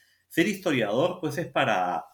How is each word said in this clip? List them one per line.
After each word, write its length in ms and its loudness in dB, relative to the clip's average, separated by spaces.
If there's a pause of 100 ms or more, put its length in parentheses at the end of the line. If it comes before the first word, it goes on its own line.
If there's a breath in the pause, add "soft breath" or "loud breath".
(280 soft breath)
"Ser 200 2
historiador, 720 0
pues, 180 -4
es 80 -4
para, 680 0